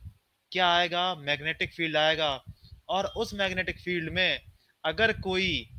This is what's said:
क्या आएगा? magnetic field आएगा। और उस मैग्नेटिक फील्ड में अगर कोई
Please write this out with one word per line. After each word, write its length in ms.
क्या 180
आएगा? 480
magnetic 560
field 240
आएगा। 460
और 160
उस 160
मैग्नेटिक 460
फील्ड 340
में 280
अगर 280
कोई 260